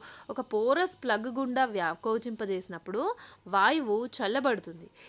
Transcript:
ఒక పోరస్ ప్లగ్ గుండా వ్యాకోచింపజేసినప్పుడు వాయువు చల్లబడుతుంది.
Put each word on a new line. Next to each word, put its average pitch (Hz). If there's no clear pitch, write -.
ఒక 220
పోరస్ 262
ప్లగ్ 220
గుండా 254
వ్యాకోచింపజేసినప్పుడు 208
వాయువు 220
చల్లబడుతుంది. 214